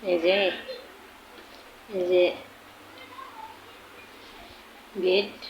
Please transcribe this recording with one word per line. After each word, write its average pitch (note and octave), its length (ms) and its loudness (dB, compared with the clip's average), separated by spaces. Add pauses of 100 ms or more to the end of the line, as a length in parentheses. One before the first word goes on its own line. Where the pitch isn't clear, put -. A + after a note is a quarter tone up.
(100)
এই F3 140 4
যে, F#3 120 6 (1600)
এই F3+ 140 0
যে F3+ 140 8 (2750)
বেড F#3 300 2 (180)